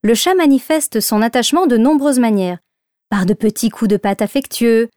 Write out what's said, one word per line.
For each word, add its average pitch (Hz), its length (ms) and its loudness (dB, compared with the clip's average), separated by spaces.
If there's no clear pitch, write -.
Le 220 120 2
chat 370 200 0
manifeste 294 640 0
son 208 220 -2
attachement 247 440 0
de 247 100 2
nombreuses 269 420 2
manières, 196 400 0
par 190 160 0
de 202 80 0
petits 214 340 -2
coups 208 220 -4
de 208 60 2
patte 196 260 -2
affectueux 233 760 0